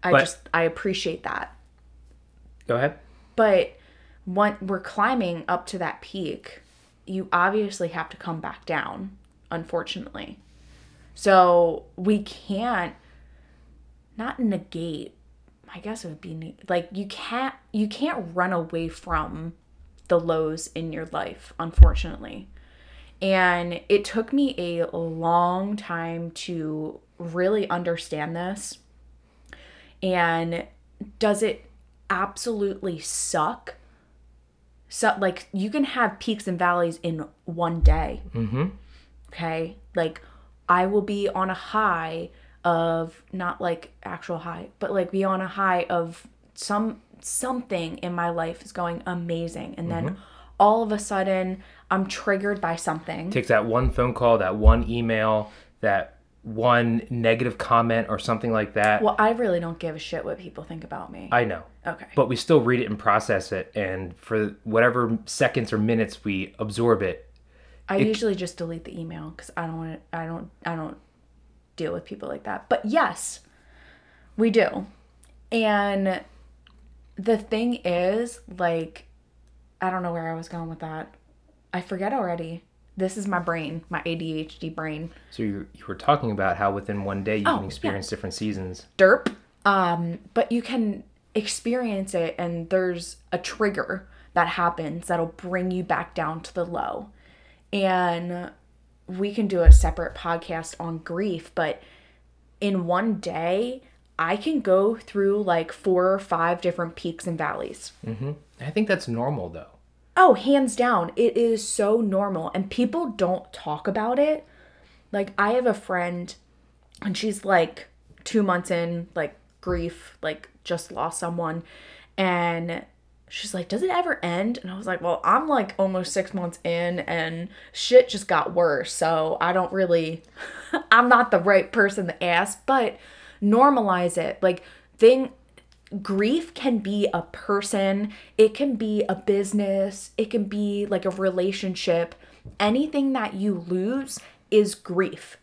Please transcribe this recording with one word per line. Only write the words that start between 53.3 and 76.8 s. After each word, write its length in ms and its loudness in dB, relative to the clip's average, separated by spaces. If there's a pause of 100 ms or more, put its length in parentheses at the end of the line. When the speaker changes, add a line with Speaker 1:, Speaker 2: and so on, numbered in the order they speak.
Speaker 2:
Takes 160 -2
that 180 4
one 240 2
phone 240 0
call, 240 4
that 180 0
one 340 6
email, 640 0 (300)
that 320 0 (320)
one 640 2
negative 480 2
comment 500 2
or 120 -4
something 320 -2
like 240 0
that. 260 4
Speaker 1:
Well, 160 2
I 140 4
really 280 0
don't 200 -8
give 160 -6
a 40 -14
shit 240 -8
what 140 -6
people 260 -16
think 200 -14
about 280 -14
me. 200 -16
Speaker 2:
I 120 4
know. 200 -4 (240)
Speaker 1:
Okay. 180 -10 (100)
Speaker 2:
But 140 4
we 60 0
still 260 6
read 200 2
it 80 -2
and 100 -4
process 520 2
it, 240 -6
and 420 -4
for 460 -2
whatever 640 2
seconds 480 0
or 60 0
minutes 440 0
we 360 -4
absorb 420 2
it, 280 -4 (600)
Speaker 1:
I 80 0
Speaker 2:
it 100 4
Speaker 1:
usually 280 0
just 220 -8
delete 260 -8
the 160 -14
email 360 -12
'cause 220 -20
I 80 -6
don't 120 -8
wanna, 220 -10 (140)
I 140 -6
don't, 240 -12 (140)
I 100 -4
don't 220 -10 (800)
deal 160 -6
with 120 -8
people 240 -12
like 140 -10
that. 260 -10
But 160 0
yes, 540 -2 (960)
we 140 4
do. 340 2 (640)
And 720 0 (920)